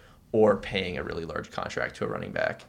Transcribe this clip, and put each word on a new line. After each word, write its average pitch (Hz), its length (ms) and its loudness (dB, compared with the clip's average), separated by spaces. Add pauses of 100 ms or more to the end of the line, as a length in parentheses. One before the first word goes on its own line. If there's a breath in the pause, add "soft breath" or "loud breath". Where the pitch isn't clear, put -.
(320 loud breath)
or 107 240 8
paying 92 420 -2
a - 60 -2
really 82 220 -4
large - 260 -6
contract - 460 -4
to - 80 -2
a - 20 -2
running 50 240 -4
back - 380 -2